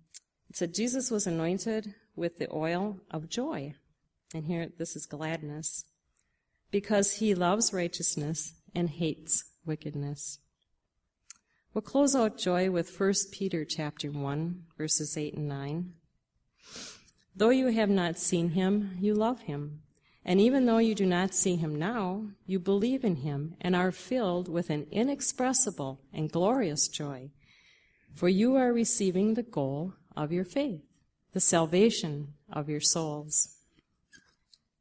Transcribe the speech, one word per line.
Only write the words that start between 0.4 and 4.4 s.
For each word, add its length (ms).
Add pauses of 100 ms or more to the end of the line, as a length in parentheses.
it 60
said, 180
"Jesus 380
was 140
anointed 680 (220)
with 220
the 140
oil 480 (100)
of 180
joy." 480 (580)
And 120